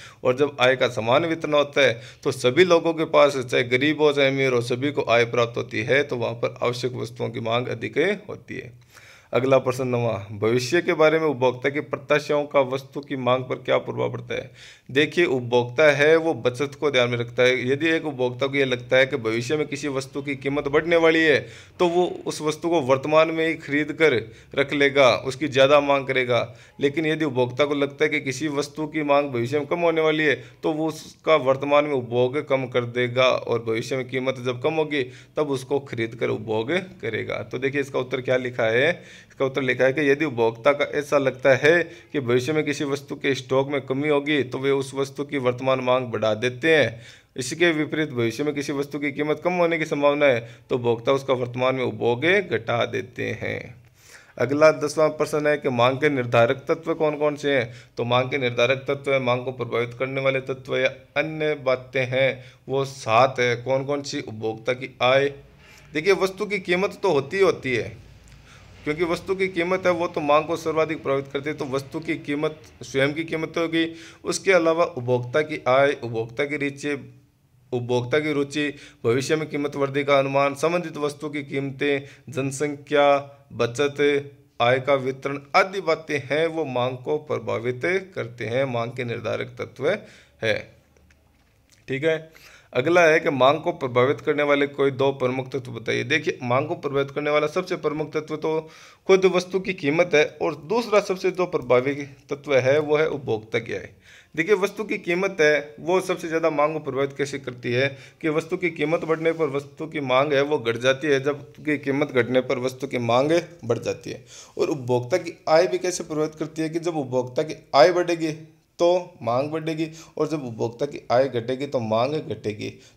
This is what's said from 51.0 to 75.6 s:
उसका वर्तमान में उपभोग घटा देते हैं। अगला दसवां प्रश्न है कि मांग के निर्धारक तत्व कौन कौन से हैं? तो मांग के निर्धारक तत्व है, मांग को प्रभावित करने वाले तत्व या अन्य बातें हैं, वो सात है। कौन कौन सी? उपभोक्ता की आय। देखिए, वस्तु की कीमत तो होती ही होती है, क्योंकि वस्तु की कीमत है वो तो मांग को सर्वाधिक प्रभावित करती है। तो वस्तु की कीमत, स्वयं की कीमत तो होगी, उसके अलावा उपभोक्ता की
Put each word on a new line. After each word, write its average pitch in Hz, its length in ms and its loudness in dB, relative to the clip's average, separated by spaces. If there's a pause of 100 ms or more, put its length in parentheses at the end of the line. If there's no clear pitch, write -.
उसका 135 220 0
वर्तमान 127 420 0
में 127 80 -2
उपभोग 117 420 0
घटा 123 600 0
देते 113 380 -6
हैं। 107 600 -8 (540)
अगला 143 340 4
दसवां 151 380 0
प्रश्न 151 380 -2
है 147 100 2
कि 147 120 -4
मांग 123 280 2
के 151 120 2
निर्धारक 123 580 2
तत्व 160 260 -2
कौन 151 220 0
कौन 147 200 0
से 143 220 0
हैं? 123 160 -2 (240)
तो 123 60 -4
मांग 123 260 0
के 143 80 -4
निर्धारक 123 500 0
तत्व 139 260 -2
है, 135 60 2
मांग 123 260 0
को 135 60 -4
प्रभावित 117 480 -4
करने 135 220 -4
वाले 135 200 0
तत्व 127 360 -6
या 131 120 2 (280)
अन्य 156 380 -2
बातें 131 500 -2
हैं, 127 380 0 (260)
वो 135 160 0
सात 131 540 2
है। 123 160 2
कौन 131 300 -2
कौन 143 160 -2
सी? 143 200 -8
उपभोक्ता 110 520 -6
की 127 280 -10
आय। 135 320 4 (600)
देखिए, 160 200 2
वस्तु 190 320 0
की 196 140 -4
कीमत 185 440 -2
तो 196 80 4
होती 139 260 0
ही 196 60 4
होती 135 320 2
है, 92 320 -6 (760)
क्योंकि 151 200 -2
वस्तु 175 320 -2
की 190 120 0
कीमत 185 380 -2
है 180 60 4
वो 170 160 0
तो 170 140 -6
मांग 151 240 4
को 165 100 -4
सर्वाधिक 156 480 -2
प्रभावित 139 300 -2
करती 143 160 -6
है। 151 60 -6
तो 151 100 -6
वस्तु 135 340 -6
की 156 160 -4
कीमत, 151 440 -4 (240)
स्वयं 135 300 0
की 160 100 -6
कीमत 160 320 -6
तो 170 60 0
होगी, 165 340 -2 (280)
उसके - 280 -2
अलावा 165 340 4
उपभोक्ता 123 560 0
की 156 260 -6